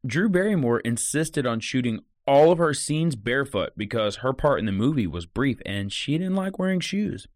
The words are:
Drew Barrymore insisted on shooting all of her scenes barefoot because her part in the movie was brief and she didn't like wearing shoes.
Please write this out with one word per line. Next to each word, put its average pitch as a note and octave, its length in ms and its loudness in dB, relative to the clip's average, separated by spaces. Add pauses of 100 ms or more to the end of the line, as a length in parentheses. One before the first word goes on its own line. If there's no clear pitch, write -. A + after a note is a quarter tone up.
Drew E3+ 220 0
Barrymore F3+ 500 2
insisted C#3+ 640 -2
on A2+ 140 -2
shooting A#2+ 400 -2 (260)
all D3 260 8
of E3+ 80 2
her D3+ 160 2
scenes D#3 400 -2
barefoot A#2 600 -2
because G#2+ 420 -2
her B2+ 140 -2
part C3+ 280 2
in G#2+ 80 -2
the G2 40 0
movie A2+ 360 2
was E2 180 -6
brief B2+ 400 -2
and G2 260 -6
she - 240 -4
didn't F#3 200 -2
like F#3+ 240 -4
wearing F#3 200 0
shoes. G3 560 -4